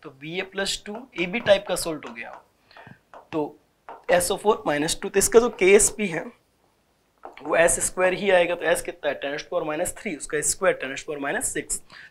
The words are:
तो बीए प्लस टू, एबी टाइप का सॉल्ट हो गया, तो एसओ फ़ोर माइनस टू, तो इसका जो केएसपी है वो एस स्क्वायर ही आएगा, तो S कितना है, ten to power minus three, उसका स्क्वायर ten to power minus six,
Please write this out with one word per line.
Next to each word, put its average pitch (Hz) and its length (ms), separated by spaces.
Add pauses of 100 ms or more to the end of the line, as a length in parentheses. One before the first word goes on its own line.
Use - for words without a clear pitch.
तो 151 100
बीए 160 320
प्लस 190 420
टू, 214 200 (140)
एबी 185 200
टाइप 202 280
का 180 80
सॉल्ट 151 320
हो 117 60
गया, 117 260 (920)
तो 151 240 (560)
एसओ 180 240
फ़ोर 214 300
माइनस 151 360
टू, 196 60
तो 196 100
इसका 226 220
जो 240 100
केएसपी 202 580
है 160 160 (1120)
वो 165 180
एस 165 240
स्क्वायर 185 340
ही 196 160
आएगा, 175 240
तो 170 120
S 175 160
कितना - 280
है, 127 100
ten 143 140
to 151 140
power 127 180
minus 156 280
three, 143 240
उसका 147 240
स्क्वायर 170 400
ten 135 120
to - 120
power 147 160
minus 180 300
six, - 280 (300)